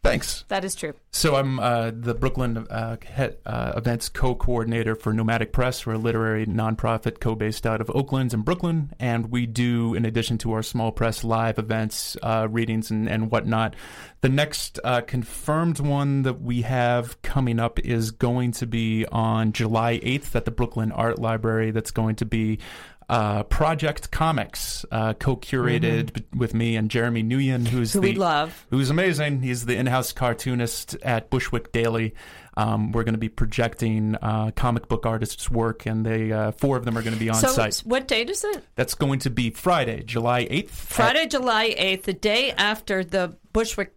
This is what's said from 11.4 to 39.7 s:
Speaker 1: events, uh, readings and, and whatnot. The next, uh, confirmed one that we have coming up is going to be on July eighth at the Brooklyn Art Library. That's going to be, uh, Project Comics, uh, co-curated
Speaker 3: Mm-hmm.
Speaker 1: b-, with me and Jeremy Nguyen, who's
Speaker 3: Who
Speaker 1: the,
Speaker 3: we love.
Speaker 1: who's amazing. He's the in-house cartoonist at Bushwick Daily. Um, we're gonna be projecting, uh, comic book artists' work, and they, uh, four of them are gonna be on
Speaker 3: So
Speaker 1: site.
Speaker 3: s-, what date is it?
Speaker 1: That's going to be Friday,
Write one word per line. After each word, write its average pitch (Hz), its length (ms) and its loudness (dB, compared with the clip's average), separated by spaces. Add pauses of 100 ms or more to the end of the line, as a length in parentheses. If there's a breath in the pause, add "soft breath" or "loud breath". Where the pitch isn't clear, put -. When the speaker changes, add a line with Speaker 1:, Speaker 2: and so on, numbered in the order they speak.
Speaker 1:
events, 110 640 -4
uh, 113 300 0
readings 113 400 0
and, 110 180 0
and 110 220 0
whatnot. 113 460 0 (460 loud breath)
The 135 60 4
next, 147 540 0
uh, 120 200 2
confirmed 151 760 -2
one 143 440 2
that 131 200 0
we 120 200 0
have 120 600 0
coming 120 380 2
up 117 180 0
is 117 320 0
going 123 420 2
to 120 140 -4
be 110 400 0
on 110 460 2
July 113 500 2
eighth 131 320 -2
at - 120 2
the - 40 0
Brooklyn 113 400 0
Art 113 300 0
Library. 113 500 0
That's 110 220 -2
going 110 240 0
to - 80 -2
be, 110 340 0 (500 loud breath)
uh, 104 340 2
Project 151 680 0
Comics, - 800 -2
uh, 110 240 0
co-curated 120 920 0
Speaker 3:
Mm-hmm. - 160 -8 (100)
Speaker 1:
b-, 127 80 -4
with 117 160 0
me 117 220 2
and 107 140 0
Jeremy 117 320 2
Nguyen, 127 440 2
who's 117 260 0
Speaker 3:
Who 202 80 2
Speaker 1:
the, 190 120 4
Speaker 3:
we - 20 0
love. 165 560 0
Speaker 1:
who's 127 180 2
amazing. 147 540 2
He's 123 240 -2
the 123 100 2
in-house 127 360 0
cartoonist 120 920 -2
at 117 260 0
Bushwick - 440 -2
Daily. 113 420 2 (420 loud breath)
Um, 107 360 2
we're 113 120 2
gonna 113 140 0
be 113 100 -2
projecting, 110 920 0
uh, 110 340 0
comic 117 320 0
book 117 160 0
artists' 110 460 -2
work, 113 340 0
and 110 220 0
they, 110 260 0
uh, 107 200 0
four 139 260 0
of 117 80 -4
them 117 100 -2
are 113 60 -2
gonna 113 140 -2
be 113 120 0
on 113 60 2
Speaker 3:
So 113 140 4
Speaker 1:
site. 113 200 2
Speaker 3:
s-, - 160 -4
what 254 240 -2
date 240 220 0
is 403 140 -4
it? 415 200 -4 (120)
Speaker 1:
That's - 180 -2
going 139 240 0
to 135 120 -2
be 117 200 0
Friday, 127 540 0